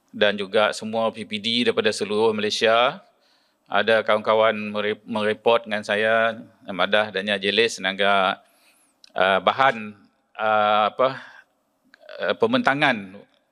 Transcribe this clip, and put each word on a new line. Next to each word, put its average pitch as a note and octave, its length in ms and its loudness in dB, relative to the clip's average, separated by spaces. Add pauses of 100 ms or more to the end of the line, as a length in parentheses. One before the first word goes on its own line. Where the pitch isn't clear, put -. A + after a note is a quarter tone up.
dan G#2 240 2
juga G2+ 400 0
semua A2 400 -4
P A2 80 -12
P G#2 160 -10
D G#2 100 -8 (200)
daripada A2 240 0
seluruh G#2+ 400 0
Malaysia. A2+ 720 0 (680)
Ada G#2 320 2
kawan-kawan A2 560 2 (160)
mere-, G#2+ 320 -6
mereport A2 640 0
dengan G#2 160 -6
saya, A2 480 0 (320)
Madah G2 480 0
dan F#2+ 160 -4
Nyak G2+ 80 0
Jelis, G2+ 400 0
tenaga, F#2+ 640 0 (720)
uh, F#2+ 320 2
bahan, A2 480 0 (400)
uh, G#2+ 560 2
apa, C3 320 -2 (960)
uh, G2 160 -2
pembentangan, B2 800 0 (380)